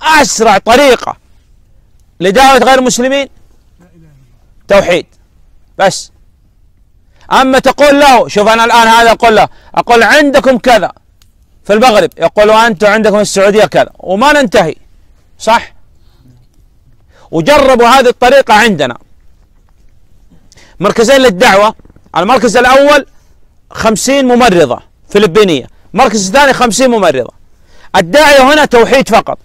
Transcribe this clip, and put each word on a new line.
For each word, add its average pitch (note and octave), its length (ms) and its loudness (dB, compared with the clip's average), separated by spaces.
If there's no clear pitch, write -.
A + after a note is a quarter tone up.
أسرع A3+ 560 0
طريقة B3 600 0
لدعوة B3+ 380 2
غير C4 220 2
المسلمين C4 500 -4
توحيد F3+ 380 0
بس. - 340 -4
أما C4 280 0
تقول C#4+ 400 0
له، B3+ 280 2
شوف، G3+ 200 -2
أنا A3+ 180 0
الآن A#3 220 2
هذا A#3 240 2
أقول A3+ 240 0
له، F#3 120 2
أقول: A#3 280 0
"عندكم C4+ 540 0
كذا G#3 340 -2
في G3+ 100 -4
المغرب"، A3 440 0
يقول: G#3 320 0
"وأنتم A3 380 0
عندكم G#3 280 0
في G#3 60 0
السعودية G3+ 440 0
كذا"، D3 240 -2
وما A3+ 340 -2
ننتهي، A3+ 420 -2
صح؟ - 340 -4
وجربوا B3+ 560 0
هذه B3 220 2
الطريقة B3+ 440 0
عندنا. F#3+ 440 -2
مركزين A3+ 420 0
للدعوة، G#3 540 0
المركز A3 400 -2
الأول C4+ 480 2
خمسين B3+ 560 -4
ممرضة F#3 520 0
فلبينية، G3 580 0
المركز G#3 340 -2
الثاني C4+ 260 0
خمسين B3 360 -2
ممرضة. E3+ 520 -4
الداعية C4+ 580 2
هنا D4+ 120 0
توحيد A#3 440 0
فقط، G3 360 -2